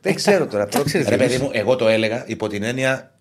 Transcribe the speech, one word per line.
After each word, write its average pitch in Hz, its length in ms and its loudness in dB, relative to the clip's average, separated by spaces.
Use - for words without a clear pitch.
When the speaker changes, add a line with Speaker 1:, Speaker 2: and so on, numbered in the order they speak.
Speaker 1:
Δεν - 140 0
ξέρω 180 320 2
τώρα, 104 160 0
Speaker 2:
Εντάξει, - 160 -2
Speaker 1:
πρόκειται 143 180 0
Speaker 3:
Ρε - 80 4
παιδί 127 200 2
μου, 135 160 -2
εγώ 117 220 0
το 120 120 0
έλεγα 110 400 2
υπό 110 200 -4
την 101 160 -4
έννοια, 131 580 -2